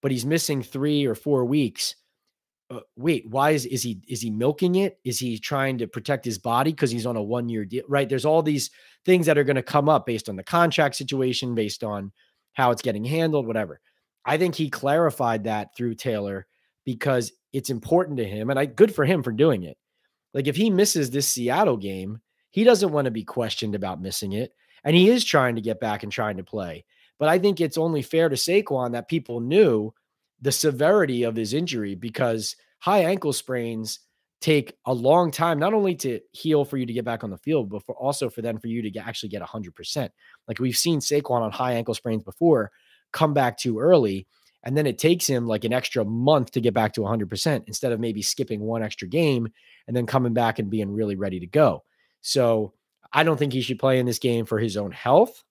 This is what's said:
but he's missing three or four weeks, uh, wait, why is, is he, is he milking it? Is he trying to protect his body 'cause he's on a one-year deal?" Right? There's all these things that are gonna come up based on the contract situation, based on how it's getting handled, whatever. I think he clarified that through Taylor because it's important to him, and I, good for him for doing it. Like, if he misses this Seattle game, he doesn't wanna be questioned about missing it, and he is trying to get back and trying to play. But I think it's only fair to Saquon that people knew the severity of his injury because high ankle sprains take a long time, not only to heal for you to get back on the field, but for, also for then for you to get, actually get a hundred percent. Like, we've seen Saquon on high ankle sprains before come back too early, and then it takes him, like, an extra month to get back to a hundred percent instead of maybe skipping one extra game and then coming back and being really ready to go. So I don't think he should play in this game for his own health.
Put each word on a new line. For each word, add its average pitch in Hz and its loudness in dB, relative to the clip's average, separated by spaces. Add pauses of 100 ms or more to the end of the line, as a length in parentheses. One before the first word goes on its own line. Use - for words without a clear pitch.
but 139 -2
he's 123 -4
missing 147 -2
three 143 -2
or 117 0
four 135 0
weeks, 131 -2 (760)
uh, 120 -12 (160)
wait, 131 -2
why 135 2
is, 143 0
is 123 -4
he, 107 -6
is 117 -8
he 117 -4
milking 147 0
it? 190 0
Is 123 -6
he 117 -4
trying 135 -2
to 113 -4
protect 127 -4
his 110 -4
body 127 0
'cause 135 0
he's 117 -4
on 120 -2
a 107 -4
one-year 113 -4
deal?" 117 -8
Right? 139 0
There's 131 -2
all 156 4
these 147 -2 (340)
things 180 4
that 151 4
are 143 4
gonna 135 2
come 143 2
up 147 4
based 113 -4
on 98 -8
the 92 -12
contract 165 2
situation, 127 -2
based 110 -2
on 101 -6 (420)
how 123 2
it's 113 -2
getting 107 -2
handled, 151 0
whatever. 107 -4 (440)
I 151 0
think 180 0
he 151 -2
clarified 135 0
that 107 -6
through 120 -4
Taylor 101 -6 (360)
because 123 -2 (200)
it's 135 -6
important 151 0
to 117 -2
him, 107 -6
and 135 0
I, 147 2
good 196 6
for 147 0
him 160 2
for 123 -4
doing 120 4
it. 78 -14 (560)
Like, 135 -2
if 143 -2
he 214 2
misses 180 2
this 135 -2
Seattle 127 0
game, 98 -8 (300)
he 202 0
doesn't 202 6
wanna 139 0
be 110 -6
questioned 110 -4
about 92 -6
missing 95 -6
it, 113 -6 (300)
and 151 4
he 180 10
is 247 4
trying 127 2
to 113 -4
get 107 -4
back 107 -4
and 104 -10
trying 107 -4
to 92 -10
play. 90 -8 (340)
But 151 0
I 170 4
think 185 2
it's 156 0
only 160 0
fair 160 2
to 135 0
Saquon 143 0
that 120 -8
people 120 -4
knew 120 4 (480)
the 131 0
severity 147 2
of 113 -2
his 110 -4
injury 131 -4
because 113 -4 (220)
high 190 2
ankle 170 0
sprains 117 -6 (420)
take 151 0 (120)
a 131 0
long 147 4
time, 165 0
not 180 0
only 196 2
to 123 -4 (100)
heal 151 0
for 139 -6
you 127 -2
to 117 -6
get 117 -4
back 117 -4
on 113 -8
the 95 -10
field, 143 -2
but 101 -10
for, 120 -10
also 131 -4
for - -12
then 110 -6
for 117 -10
you 113 -4
to 107 -6
get, 98 -12
actually 110 -10
get 95 -8
a 85 -12
hundred 101 -12
percent. - -8 (340)
Like, 113 -8
we've 123 0
seen 165 0
Saquon 143 0
on 110 -2
high 127 -2
ankle 117 -2
sprains 110 -4
before 139 2 (420)
come 151 2
back 127 2
too 113 -2
early, 120 4 (360)
and 127 -2
then 151 2
it 117 -2
takes 170 2
him, 123 0
like, 110 -2
an 117 0
extra 123 -2
month 123 2
to 131 0
get 113 2
back 110 0
to 110 -2
a 98 -2
hundred 107 -2
percent 127 -2
instead 117 -4
of 110 -2
maybe 110 -4
skipping 110 -4
one 110 -4
extra 107 -8
game 131 2 (380)
and 120 -8
then 120 0
coming 123 0
back 113 0
and 104 -4
being 104 -2
really 104 -2
ready 92 -6
to 87 -10
go. 117 2 (380)
So 113 0 (400)
I 151 4
don't 160 2
think 143 -2
he 127 -2
should 123 -4
play 131 4
in 123 2
this 120 -2
game 117 0
for 110 -2
his 107 -2
own 101 -6
health. 170 2